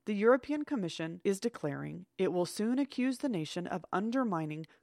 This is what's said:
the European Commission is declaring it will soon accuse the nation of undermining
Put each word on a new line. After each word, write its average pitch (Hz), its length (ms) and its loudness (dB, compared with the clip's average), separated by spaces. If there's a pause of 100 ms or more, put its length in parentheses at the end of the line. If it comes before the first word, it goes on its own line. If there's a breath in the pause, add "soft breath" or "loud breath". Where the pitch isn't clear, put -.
the 214 120 -2
European 262 500 4
Commission 170 580 -4
is 196 160 2
declaring 151 680 -4 (100)
it 185 160 2
will 175 120 4
soon 226 320 0
accuse 262 420 0
the 294 100 -2
nation 175 380 -2
of 165 260 -4
undermining 185 720 0 (180 soft breath)